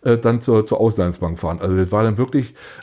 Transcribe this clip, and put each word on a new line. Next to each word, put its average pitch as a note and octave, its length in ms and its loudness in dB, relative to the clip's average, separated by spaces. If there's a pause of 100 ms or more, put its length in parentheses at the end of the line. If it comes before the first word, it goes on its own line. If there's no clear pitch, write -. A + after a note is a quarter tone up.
äh, A#2 160 2
dann A#2 240 0
zur, A2 240 2
zur - 160 -2
Auslandsbank F2 580 -2
fahren. E2+ 220 -6
Also F#2+ 160 0
das F#2+ 140 0
war G#2 120 2
dann G#2+ 140 0
wirklich, B2+ 380 -2 (280)